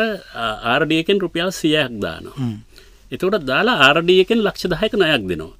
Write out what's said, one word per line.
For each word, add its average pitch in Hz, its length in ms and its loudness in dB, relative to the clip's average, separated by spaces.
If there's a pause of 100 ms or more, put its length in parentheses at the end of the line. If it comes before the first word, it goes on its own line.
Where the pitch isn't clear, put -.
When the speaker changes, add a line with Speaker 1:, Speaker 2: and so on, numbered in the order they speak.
(340)
Speaker 1:
අ, 117 120 -6 (200)
ආර් 127 180 2
ඩී 160 180 0
එකෙන් 196 240 0
රුපියල් 170 260 -4
සීයක් 151 480 0
දානවා. 87 380 -8
Speaker 2:
හ්ම්. 120 200 -4 (540)
Speaker 1:
එතකොට 180 320 -2
දාලා 170 400 0
ආර් 139 160 6
ඩී 185 220 4
එකෙන් 226 180 2
ලක්ෂ 190 320 -4
දහයක 190 240 -2
ණයක් 156 320 2
දෙනවා. 85 320 -8